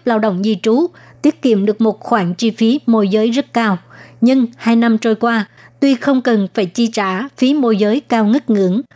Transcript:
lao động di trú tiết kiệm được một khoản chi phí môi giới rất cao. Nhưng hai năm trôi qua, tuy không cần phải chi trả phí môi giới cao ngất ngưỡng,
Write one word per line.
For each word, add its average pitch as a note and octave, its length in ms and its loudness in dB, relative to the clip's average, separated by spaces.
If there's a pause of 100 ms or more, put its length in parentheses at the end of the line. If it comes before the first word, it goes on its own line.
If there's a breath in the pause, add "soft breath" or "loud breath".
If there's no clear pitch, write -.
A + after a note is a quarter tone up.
lao A3+ 140 0
động G3 260 -2
di G#3+ 180 -2
trú B3 240 2 (360 loud breath)
tiết - 200 0
kiệm G#3 240 2
được G#3+ 140 -2
một G#3+ 200 0
khoản F3+ 340 -2
chi A3 160 -2
phí A3+ 360 0
môi A3 220 2
giới G#3+ 220 0
rất C#4 220 -4
cao. G#3+ 260 0 (420 loud breath)
Nhưng B3 260 4 (100)
hai A#3 200 0
năm A3+ 220 2
trôi A3+ 160 0
qua, A3+ 300 -2 (360 soft breath)
tuy C#4 140 2
không C4 260 0
cần G#3+ 340 0
phải G3+ 120 -2
chi A#3 200 -2
trả G#3 420 -4
phí C4+ 260 0
môi A#3+ 220 2
giới G#3 240 0
cao A3+ 260 0
ngất A#3 240 0
ngưỡng, G3+ 320 0 (140 soft breath)